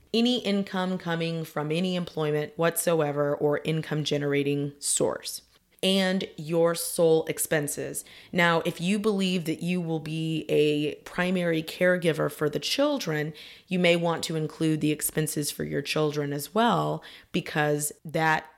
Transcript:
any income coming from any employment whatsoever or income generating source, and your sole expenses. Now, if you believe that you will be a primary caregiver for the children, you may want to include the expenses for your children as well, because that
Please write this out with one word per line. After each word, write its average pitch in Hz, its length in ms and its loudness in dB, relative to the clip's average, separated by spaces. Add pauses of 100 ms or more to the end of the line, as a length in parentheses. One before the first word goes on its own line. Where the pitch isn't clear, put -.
(140)
any 233 260 2
income 190 580 -2
coming 165 460 -2
from 151 280 -4
any 180 240 0
employment 151 600 -2
whatsoever 151 800 2
or 147 280 2
income 156 400 -2
generating 143 760 0
source, - 600 -2 (400)
and 190 460 2 (100)
your 165 380 2
sole 160 500 2
expenses. 147 800 -2 (280)
Now, 170 340 4
if 175 140 -4
you 190 200 0
believe 190 460 0
that 160 180 -4
you 180 180 -2
will 160 180 -2
be 160 500 -4
a 147 540 2
primary 175 600 0
caregiver 165 680 2
for 151 180 -2
the 170 100 -4
children, 160 760 -2 (340)
you 185 120 0
may 175 160 6
want 170 300 0
to 165 100 -4
include 156 460 0
the 151 100 2
expenses 151 580 -2
for - 140 -6
your 147 180 -2
children 147 520 -2
as 143 200 -8
well, 160 500 2 (280)
because 147 600 0 (140)
that 160 400 0 (120)